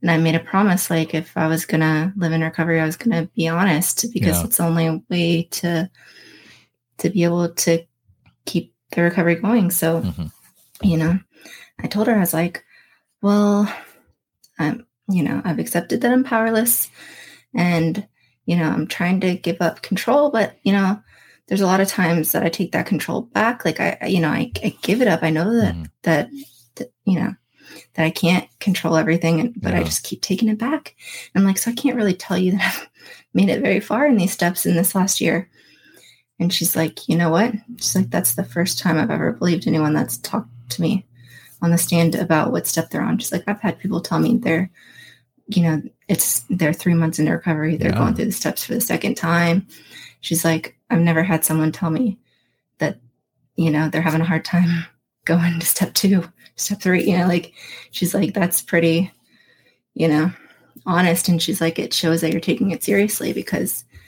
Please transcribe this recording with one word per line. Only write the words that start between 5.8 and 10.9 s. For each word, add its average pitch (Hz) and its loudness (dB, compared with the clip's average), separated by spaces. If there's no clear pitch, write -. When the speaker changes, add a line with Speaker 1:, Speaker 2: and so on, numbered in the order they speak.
Speaker 1:
to 165 -2
be 175 0
able 170 0
to 170 0
keep - -4
the - -2
recovery 175 2
going. 196 2
So, 165 0
Speaker 2:
Mm-hmm. 87 -6
Speaker 1:
you 175 4